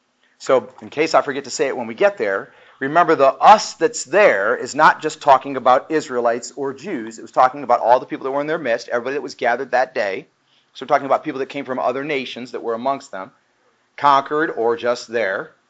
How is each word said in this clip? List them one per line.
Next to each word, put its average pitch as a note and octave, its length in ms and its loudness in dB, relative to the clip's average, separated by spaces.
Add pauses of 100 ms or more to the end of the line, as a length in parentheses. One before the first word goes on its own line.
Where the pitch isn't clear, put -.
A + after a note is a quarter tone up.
(380)
So, B2 420 0
in G#2+ 80 -16
case D#3 260 -2
I C3+ 60 4
forget C#3 240 -4
to B2 60 -16
say C#3 180 -4
it F2+ 80 -6
when A#2+ 100 -8
we A2+ 80 -10
get G3 240 0
there, G#2+ 340 -4 (280)
remember D#3+ 340 2
the C3+ 200 4
"us" G3 400 6
that's D#3+ 300 -2
there B2+ 520 2
is B2 180 -8
not D#3+ 260 4
just D3+ 200 -6
talking C#3 360 2
about B2+ 360 2
Israelites B2 640 -2
or C#3 160 -6
Jews. A#2+ 480 -12
It - 20 -18
was A2 80 -20
talking C#3+ 320 2
about A#2+ 160 2
all A#2+ 220 4
the C#3+ 60 -12
people B2+ 180 -10
that C3 80 -4
were C#3+ 80 -2
in D3+ 80 -6
their E3 100 -4
midst, B2+ 300 -4
everybody A#2+ 260 -4
that C3+ 80 -6
was C3 140 -12
gathered B2 340 -2
that B2+ 240 0
day. A2 320 -4 (480)
So C3+ 100 -16
we're A#2+ 40 -8
talking C#3 160 2
about C3 180 0
people C3+ 180 -8
that C3+ 100 -8
came C#3 160 -10
from B2+ 120 -6
other B2+ 240 -4
nations B2+ 500 -8
that A#2 100 -10
were A2+ 100 -6
amongst C3 380 -6
them, F#2+ 200 -12 (680)
conquered C#3+ 520 2
or A#2 240 0
just A#2+ 320 -4
there, A2+ 460 -4 (180)